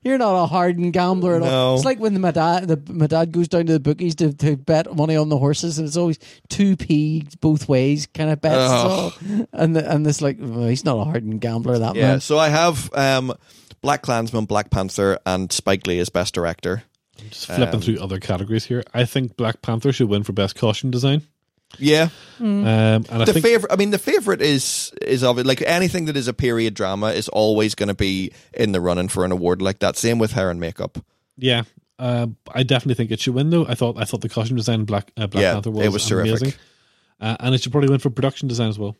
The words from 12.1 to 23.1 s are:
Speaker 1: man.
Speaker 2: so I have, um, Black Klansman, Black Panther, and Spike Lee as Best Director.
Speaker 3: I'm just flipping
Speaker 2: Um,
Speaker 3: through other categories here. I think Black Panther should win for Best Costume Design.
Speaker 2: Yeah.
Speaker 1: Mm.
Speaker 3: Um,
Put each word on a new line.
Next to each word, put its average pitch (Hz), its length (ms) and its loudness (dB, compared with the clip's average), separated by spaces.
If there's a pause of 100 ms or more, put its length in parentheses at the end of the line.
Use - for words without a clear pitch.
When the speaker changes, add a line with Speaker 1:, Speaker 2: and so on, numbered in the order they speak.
Speaker 1:
man. 135 80 0
Speaker 2:
so 151 180 0
I 160 100 4
have, 156 460 2
um, 135 400 0 (480)
Black - 180 0
Klansman, 113 460 -2
Black 104 240 -2
Panther, 95 560 0
and 92 260 -2
Spike - 340 -2
Lee 87 120 0
as 87 100 0
Best 90 240 -2
Director. 87 500 -4 (380)
Speaker 3:
I'm 107 80 -20
just - 180 -14
flipping 104 280 0
Speaker 2:
Um, 110 80 0
Speaker 3:
through 110 180 0
other 95 200 -6
categories 98 440 -2
here. 123 180 -4 (120)
I 120 100 2
think 127 320 -4
Black 113 240 -2
Panther 120 320 -2
should 123 160 2
win 101 140 2
for 101 100 -6
Best 98 240 -2
Costume 120 340 0
Design. 135 320 0 (560)
Speaker 2:
Yeah. 151 320 4 (280)
Speaker 1:
Mm. 104 220 0
Speaker 3:
Um, 104 40 0 (460)